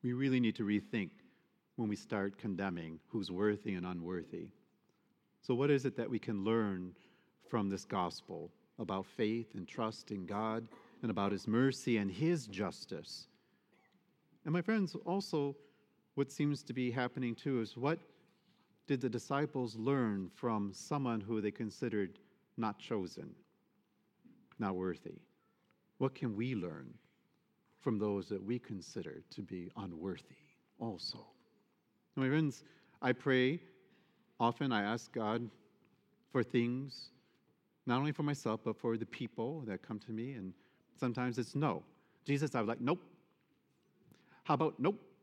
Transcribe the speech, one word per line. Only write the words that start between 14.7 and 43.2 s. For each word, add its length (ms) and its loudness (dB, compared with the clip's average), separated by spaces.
also 520 0
what 180 0
seems 320 2
to 80 -8
be 180 2
happening 440 0
too 260 0
is, 160 -4
what 240 0
did 120 4
the 80 0
disciples 680 0
learn 580 2
from 380 0
someone 480 -2
who 200 0
they 120 0
considered 680 -2
not 220 -2
chosen, 520 -4
not 160 0
worthy? 460 -4
What 160 0
can 200 -4
we 200 -2
learn 380 -6
from 200 0
those 320 0
that 120 -4
we 160 -2
consider 720 -8
to 120 -10
be 340 -8
unworthy 680 -8
also? 440 -6
And 80 2
my 60 4
friends, 340 2
I 120 4
pray 480 4
often, 320 4
I 100 4
ask 300 -2
God 360 0
for 100 4
things, 680 0
not 120 4
only 120 4
for 140 -2
myself, 400 0
but 120 0
for 200 0
the 100 -2
people 640 -6
that 140 -4
come 180 -8
to 100 -14
me, 220 -6
and 200 -8
sometimes 400 0
it's 160 -4
no. 300 2
Jesus, 300 0
I 60 4
was 80 2
like, 120 -2
"Nope." 200 2